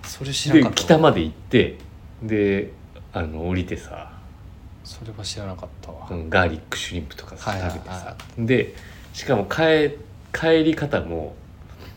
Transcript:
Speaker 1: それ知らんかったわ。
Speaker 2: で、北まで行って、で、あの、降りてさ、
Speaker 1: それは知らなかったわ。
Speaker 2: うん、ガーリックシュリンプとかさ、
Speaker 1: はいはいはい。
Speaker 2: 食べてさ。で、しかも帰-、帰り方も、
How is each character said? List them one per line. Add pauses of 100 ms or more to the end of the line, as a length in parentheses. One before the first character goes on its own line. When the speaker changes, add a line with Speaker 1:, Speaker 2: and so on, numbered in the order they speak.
Speaker 1:
そ
れ
知
ら
ん
か
っ
た
わ。
Speaker 2:
で、
北
ま
で
行
っ
て、 (440)
で、 (400)
あ
の、
降
り
て
さ、 (720)
Speaker 1:
そ
れ
は
知
ら
な
か
っ (120)
た
わ。
Speaker 2:
う
ん、
ガ
ー
リ
ッ
ク
シ
ュ
リ
ン
プ
と
か
さ、
Speaker 1:
は
い
は
い
は
い。
Speaker 2:
食
べ
て
さ。 (220)
で、 (400)
し
か
も
帰-、 (420)
帰
り
方
も、 (640)